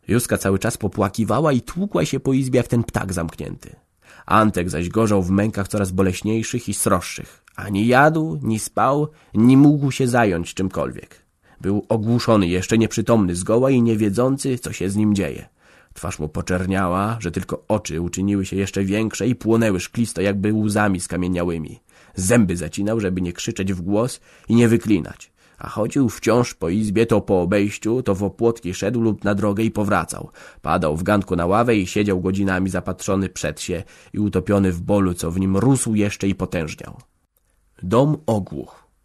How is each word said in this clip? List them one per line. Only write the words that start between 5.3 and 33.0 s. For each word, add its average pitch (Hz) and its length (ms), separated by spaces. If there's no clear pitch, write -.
mękach 101 380
coraz 98 220
boleśniejszych 101 800
i 104 60
sroższych. - 720
Ani 101 300
jadł, 156 560
ni 110 160
spał, 139 500
ni 120 220
mógł 143 340
się 127 180
zająć 104 460
czymkolwiek. 65 720
Był 101 280
ogłuszony, 110 600
jeszcze 90 300
nieprzytomny 107 560
zgoła 110 360
i 127 120
niewiedzący, 117 760
co - 140
się 92 180
z 98 60
nim 107 180
dzieje. 85 340
Twarz - 240
mu 76 100
poczerniała, 92 920
że 87 100
tylko - 380
oczy 101 320
uczyniły 95 460
się 95 100
jeszcze 98 280
większe 104 440
i 127 60
płonęły 110 460
szklisto, 110 400
jakby 101 320
łzami 104 480
skamieniałymi. 87 800
Zęby 95 420
zacinał, 101 440
żeby 92 200
nie 87 120
krzyczeć 98 400
w 87 80
głos 101 400
i 110 60
nie 120 140
wyklinać. 107 640
A - 100
chodził 123 400
wciąż 113 460
po - 140
izbie, 107 380
to 107 140
po 95 220
obejściu, 104 600
to 104 120
w 92 80
opłotki 101 520
szedł 113 260
lub 110 240
na 101 100
drogę 101 280
i 113 80
powracał. 98 600
Padał 78 340
w 85 60
ganku 95 340
na 85 100
ławę 113 300
i 95 100
siedział 101 340
godzinami 95 500
zapatrzony 95 580